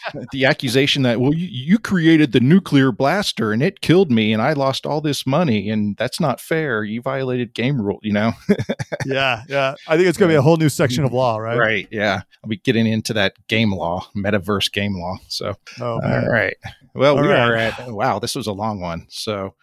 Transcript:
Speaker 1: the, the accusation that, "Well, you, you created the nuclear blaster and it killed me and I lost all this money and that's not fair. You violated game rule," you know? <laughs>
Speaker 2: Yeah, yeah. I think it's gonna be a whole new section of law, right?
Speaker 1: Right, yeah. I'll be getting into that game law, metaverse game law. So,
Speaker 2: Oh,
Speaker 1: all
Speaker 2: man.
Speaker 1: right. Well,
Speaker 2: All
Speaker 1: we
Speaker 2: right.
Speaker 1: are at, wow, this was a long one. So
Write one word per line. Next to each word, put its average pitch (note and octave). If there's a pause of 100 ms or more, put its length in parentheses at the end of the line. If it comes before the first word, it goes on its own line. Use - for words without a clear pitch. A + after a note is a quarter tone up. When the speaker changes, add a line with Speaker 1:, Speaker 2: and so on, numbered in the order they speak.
(140)
Speaker 1:
the, A2
the C3
accusation C#3
that, A#2+
"Well, C3
you, E3+
you D3+
created D#3+
the C3
nuclear C#3
blaster C3
and A2+
it F#3+
killed E3+
me A2
and A2
I D3+
lost C3+
all D3
this D3+
money C3
and G#2
that's -
not D3
fair. C#3+
You A2
violated B2+
game C3
rule," G2+
you G#2
know? G#2+ (140)
<laughs> -
Speaker 2:
Yeah, C3
yeah. C#3 (120)
I D#3+
think F3+
it's E3+
gonna F3+
be D#3+
a C#3+
whole D#3+
new D#3
section D3
of A#2+
law, B2
right? A2+
Speaker 1:
Right, A2
yeah. G2+ (220)
I'll G#2+
be G#2+
getting A2+
into A2
that G2+ (140)
game A2
law, F2
metaverse G2+
game G2+
law. F2+ (140)
So, - (260)
Speaker 2:
Oh, A#2+
Speaker 1:
all A2+
Speaker 2:
man. B2
Speaker 1:
right. G#2+ (380)
Well, C#3
Speaker 2:
All C#3+
Speaker 1:
we D3
Speaker 2:
right. C3+
Speaker 1:
are A#2
at, A2+
wow, G#2+
this -
was A#2
a A2
long G#2
one. E2+
So G2